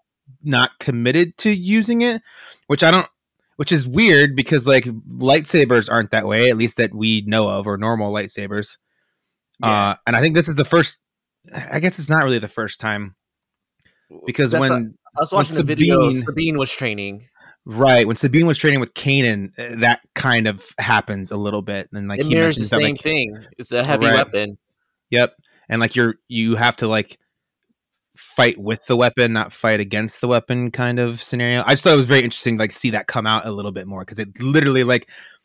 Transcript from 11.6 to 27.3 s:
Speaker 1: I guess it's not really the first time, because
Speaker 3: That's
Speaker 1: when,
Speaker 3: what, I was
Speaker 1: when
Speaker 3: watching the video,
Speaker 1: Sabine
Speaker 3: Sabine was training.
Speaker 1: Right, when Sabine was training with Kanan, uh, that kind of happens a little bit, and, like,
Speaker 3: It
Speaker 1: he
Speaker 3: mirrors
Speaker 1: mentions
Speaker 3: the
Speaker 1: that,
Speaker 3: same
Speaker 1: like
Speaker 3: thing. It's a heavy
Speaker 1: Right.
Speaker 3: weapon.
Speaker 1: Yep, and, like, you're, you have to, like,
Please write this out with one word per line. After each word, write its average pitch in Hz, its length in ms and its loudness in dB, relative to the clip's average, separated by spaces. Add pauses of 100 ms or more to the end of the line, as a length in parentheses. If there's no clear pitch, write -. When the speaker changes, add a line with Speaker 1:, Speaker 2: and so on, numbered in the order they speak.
Speaker 1:
I - 80 -2
guess 180 180 -2
it's 147 120 -6
not 156 140 4
really 127 160 0
the 104 100 -8
first - 300 -8
time, 104 360 -6 (1120)
because 127 260 -2
Speaker 3:
That's 135 180 2
Speaker 1:
when, - 20 2
Speaker 3:
what, 127 100 -2 (360)
I 147 40 -2
was 151 100 -6
Speaker 1:
when 190 80 0
Speaker 3:
watching 160 160 0
the 165 80 0
video, 151 320 2 (160)
Speaker 1:
Sabine 131 100 -2
Speaker 3:
Sabine 151 360 -4
was 135 140 -2
training. 104 520 -8 (420)
Speaker 1:
Right, 120 400 4
when 113 100 0
Sabine 147 320 2
was 151 100 2
training 143 220 2
with 120 140 -6
Kanan, 117 640 -2
uh, 120 220 -10
that 120 220 2 (120)
kind 117 340 0
of 101 200 -6 (100)
happens 101 540 -2
a 104 60 -6
little 104 240 -4
bit, 98 320 -10
and, 101 140 -10
like, 101 120 -6
Speaker 3:
It 139 80 -2
Speaker 1:
he 156 80 0
Speaker 3:
mirrors 160 220 2
Speaker 1:
mentions 110 120 -4
Speaker 3:
the 117 80 0
Speaker 1:
that, - 60 2
Speaker 3:
same 147 120 0
Speaker 1:
like 135 60 -16
Speaker 3:
thing. 135 360 -4 (200)
It's 123 140 -14
a 120 120 0
heavy 135 240 0
Speaker 1:
Right. 113 80 4
Speaker 3:
weapon. 104 420 -2 (520)
Speaker 1:
Yep, 120 240 2 (360)
and, 113 100 -2
like, 117 160 0
you're, 117 200 2 (120)
you 113 300 -2
have 117 200 2
to, 117 120 -4
like, 110 280 -4 (1000)